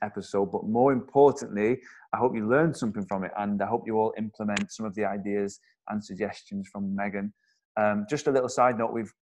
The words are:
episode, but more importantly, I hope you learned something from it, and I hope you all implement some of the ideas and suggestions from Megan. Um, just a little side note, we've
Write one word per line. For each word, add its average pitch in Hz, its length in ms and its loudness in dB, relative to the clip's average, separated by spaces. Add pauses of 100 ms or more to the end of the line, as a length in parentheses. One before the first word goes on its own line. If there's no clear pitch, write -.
episode, 101 500 -2
but 104 140 -4
more 120 260 4
importantly, 123 880 4 (340)
I 107 40 0
hope 113 180 2
you 107 120 -2
learned 147 280 4
something 104 300 -4
from 95 180 -4
it, 90 140 -6
and 104 240 -2
I 98 60 0
hope 113 180 -2
you 110 120 -2
all 110 200 2
implement 104 540 -4
some 110 140 -8
of 95 100 -8
the 104 100 -2
ideas 101 540 -4 (300)
and 104 140 -4
suggestions 98 640 -8
from 98 280 -6
Megan. 101 380 -4 (440)
Um, 104 320 2
just 147 180 -4
a 143 40 4
little 127 180 2
side 123 280 4
note, 113 140 0
we've 113 320 -6